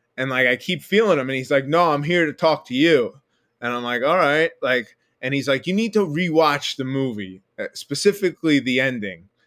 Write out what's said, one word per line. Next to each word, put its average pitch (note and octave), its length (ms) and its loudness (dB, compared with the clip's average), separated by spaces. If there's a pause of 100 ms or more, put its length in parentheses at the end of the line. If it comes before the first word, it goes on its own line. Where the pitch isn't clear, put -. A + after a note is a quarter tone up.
(180)
And, C3 120 -2
like, B2+ 180 2
I B2 100 2
keep D#3+ 260 -6
feeling G3 360 2
him, C3 100 -4
and C3+ 80 -4
he's C3 140 -4
like, C3+ 160 2
"No, E3 260 4
I'm C#3+ 100 -2
here E3+ 220 2
to D3 80 -6
talk - 340 0
to B2 80 -6
you." C#3 460 2 (400)
And A#2+ 120 -4
I'm A#2+ 100 -6
like, A#2+ 200 -2
"All D#3+ 140 2
right." D#3 340 2 (100)
Like, B2 360 -2 (240)
and C3 120 -4
he's C#3 160 -4
like, C3+ 180 -2
"You F3 80 -2
need A3+ 180 -2
to G#3 140 2
rewatch D#3 720 0
the C3 80 -6
movie, A2 580 -6 (160)
uh, G#2 140 -6
specifically E3 840 -2
the B2+ 220 0
ending." G2+ 480 -6 (180)